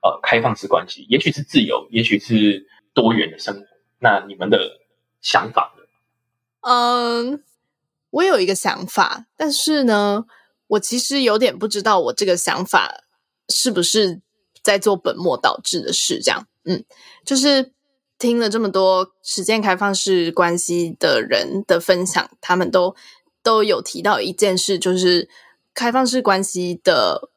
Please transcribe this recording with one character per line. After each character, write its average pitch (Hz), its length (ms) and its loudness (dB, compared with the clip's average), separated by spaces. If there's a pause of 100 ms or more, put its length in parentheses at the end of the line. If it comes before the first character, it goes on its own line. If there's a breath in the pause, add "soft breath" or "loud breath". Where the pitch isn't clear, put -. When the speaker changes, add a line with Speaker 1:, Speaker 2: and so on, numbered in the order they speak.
Speaker 1:
呃， - 200 0
开 117 180 0
放 117 160 -2
式 - 100 -14
关 85 220 0
系？ - 200 -18
也 127 120 2
许 160 100 0
是 147 140 -6
自 - 180 2
由， - 280 -2
也 117 120 0
许 104 160 0
是 104 480 0 (260 soft breath)
多 117 220 2
元 - 160 -2
的 - 80 -20
生 101 160 -8
活， 101 100 -16 (360)
那 104 260 2
你 101 80 -16
们 95 160 -4
的 101 80 4 (640)
想 - 320 -2
法 - 260 -2
呢？ - 60 -20 (840)
Speaker 2:
嗯， 240 760 0 (680)
我 330 140 2
有 339 160 4
一 185 40 2
个 190 120 0
想 190 320 -4
法， - 380 -2 (100)
但 302 140 -2
是 294 340 0
呢， 208 400 2 (420 soft breath)
我 214 140 0
其 - 180 -6
实 269 240 -2
有 220 160 4
点 226 180 2
不 208 120 -4
知 208 120 -4
道 202 200 2
我 127 120 -2
这 - 140 -2
个 180 100 2
想 180 300 -2
法 - 380 -2 (440)
是 - 220 0
不 185 100 -2
是 185 400 0 (420)
在 202 180 2
做 202 160 2
本 - 200 -6
末 170 220 -2
倒 - 240 -2
置 - 180 -4
的 - 120 -6
事， - 280 -2
这 - 120 0
样。 - 160 -6 (160)
嗯， 180 200 -4 (420 soft breath)
就 277 80 -2
是 269 380 2 (480)
听 233 180 2
了 226 100 0
这 220 120 -2
么 208 100 -2
多 190 500 2
实 - 220 -8
践 214 180 0
开 202 140 2
放 202 180 0
式 180 380 0
关 175 260 0
系 170 440 -2
的 139 200 2
人 156 460 -2
的 170 140 2
分 180 260 0
享， - 240 -4 (100)
他 - 140 -2
们 180 160 0
都， 185 240 2 (480 soft breath)
都 220 220 2
有 180 180 0
提 - 180 -10
到 202 200 0
一 190 120 -4
件 190 240 2
事， 185 220 -2
就 185 180 0
是 180 320 2 (460 soft breath)
开 240 160 -2
放 254 160 2
式 247 160 0
关 196 220 2
系 180 400 -6
的 113 520 2